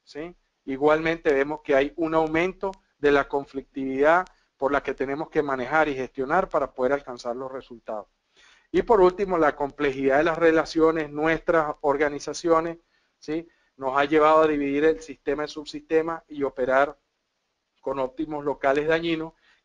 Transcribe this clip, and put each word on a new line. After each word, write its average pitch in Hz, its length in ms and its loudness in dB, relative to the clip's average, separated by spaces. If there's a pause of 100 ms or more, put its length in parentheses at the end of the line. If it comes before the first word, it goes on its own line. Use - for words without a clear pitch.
¿sí? 165 280 -16 (300)
Igualmente 156 720 0
vemos 143 280 0
que 143 140 0
hay 143 220 2
un 160 180 -2
aumento 165 560 0 (260)
de 143 140 2
la 139 160 2
conflictividad 139 960 0 (300)
por 135 160 -2
la 139 100 0
que 135 120 -6
tenemos 139 360 -6
que 156 140 0
manejar 143 460 0
y 139 60 -4
gestionar 135 520 -2
para 143 240 -2
poder 131 220 -2
alcanzar 123 420 -8
los 131 160 -10
resultados. 117 560 -14 (640)
Y 180 120 0
por 214 180 4
último, 185 360 2
la 151 200 2
complejidad 135 640 0
de 156 40 2
las 165 140 -2
relaciones, 160 720 2
nuestras 156 720 0
organizaciones, 151 960 0 (420)
¿sí? 160 260 -8 (300)
Nos 131 220 -4
ha 143 80 4
llevado 156 380 6
a 156 40 4
dividir 143 380 0
el 156 160 2
sistema 143 420 -6
en 147 60 -8
subsistemas 160 800 -4
y 147 140 -8
operar 131 540 0 (840)
con 135 180 -6
óptimos 147 460 -6
locales 143 420 -2
dañinos, 165 460 -4 (320)